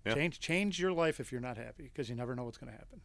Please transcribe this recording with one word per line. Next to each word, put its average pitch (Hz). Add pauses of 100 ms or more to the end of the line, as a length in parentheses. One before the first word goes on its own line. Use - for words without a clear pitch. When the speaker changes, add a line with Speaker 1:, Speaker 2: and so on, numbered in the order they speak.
Speaker 1:
Yeah. 107
Speaker 2:
Change, 151
change 180
your 185
life 165
if 120
you're 123
not 123
happy, 117
'cause 131
you 120
never 123
know 123
what's 117
gonna 123
happen." -